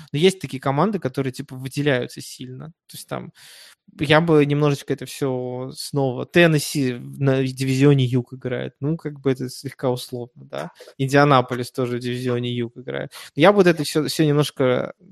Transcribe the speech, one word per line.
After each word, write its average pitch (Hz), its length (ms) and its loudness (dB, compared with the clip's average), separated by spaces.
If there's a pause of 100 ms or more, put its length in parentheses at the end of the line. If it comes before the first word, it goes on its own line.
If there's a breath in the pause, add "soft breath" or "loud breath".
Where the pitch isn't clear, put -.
(120)
Но 147 80 -4
есть 185 200 2
такие 135 220 -8
команды, 160 380 0
которые, 131 340 -4
типа, 135 220 -14
выделяются 131 640 -4
сильно. 131 460 -16 (200)
То - 100 -20
есть - 100 -18
там - 240 -10 (680 loud breath)
я 151 220 4
бы 156 240 4
немножечко 143 480 0
это 131 120 -10
всё 127 720 -6
снова. 131 500 -4
Теннесси 151 680 2
в, 135 280 -12
на 135 220 2
дивизионе 131 600 4
Юг 123 280 -2
играет. 127 460 -8
Ну, 151 180 -2
как 147 220 -12
бы 135 120 0
это 131 180 -4
слегка - 400 -6
условно, 123 560 -8
да. 139 260 -10 (260 loud breath)
Индианаполис 135 720 4
тоже 123 260 -4
в - 20 -4
дивизионе 123 540 -4
Юг 120 240 -6
играет. 139 340 -10 (240 loud breath)
Я 160 160 6
бы 208 60 4
вот 185 100 6
это 165 160 2
всё, 147 240 -2
всё - 180 0
немножко 139 680 0 (180)